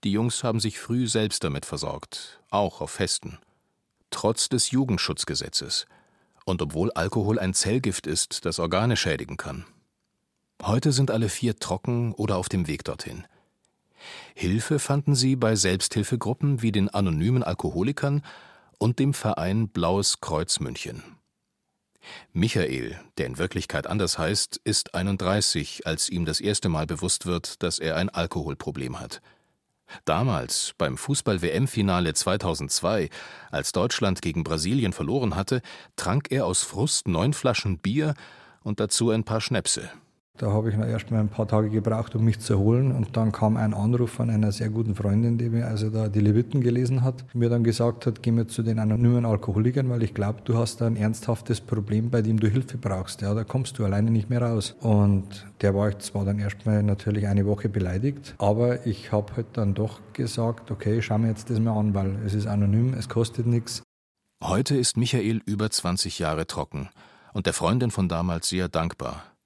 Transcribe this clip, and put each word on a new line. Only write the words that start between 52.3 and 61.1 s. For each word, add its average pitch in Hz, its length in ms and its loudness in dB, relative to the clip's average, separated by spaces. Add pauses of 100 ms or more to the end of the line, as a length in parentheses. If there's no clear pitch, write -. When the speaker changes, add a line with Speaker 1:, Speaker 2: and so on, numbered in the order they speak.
Speaker 2:
du 107 80 4
Hilfe 120 320 0
brauchst. 92 420 -4
Ja, 101 140 0
da 110 80 -2
kommst - 340 -4
du 110 80 0
alleine 101 240 2
nicht 113 220 2
mehr 120 100 2
raus.“ 117 380 -2
Und 101 680 4 (160)
der 101 140 4
war 104 140 4
ich 101 100 -4
zwar - 260 -4
dann 101 140 0
erst 104 260 -4
mal 107 160 4
natürlich 104 460 2
eine 101 180 4
Woche 104 240 0
beleidigt, 101 680 -2
aber 120 480 2
ich - 240 -4
hab 104 260 0
halt 113 160 -4
dann 101 220 2
doch 104 260 -2 (120)
gesagt, 117 580 -2
„Okay, 107 320 0
schau 107 160 2